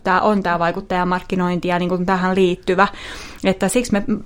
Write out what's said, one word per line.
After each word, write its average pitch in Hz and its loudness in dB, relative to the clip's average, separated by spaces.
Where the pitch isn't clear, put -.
tää 185 2
on 208 2
tää 175 0
vaikuttajamarkkinointi 180 -2
ja 180 0
niin 175 -2
kuin 180 0
tähän 185 0
liittyvä. 185 2
Että 190 0
siksi 240 0
me 202 0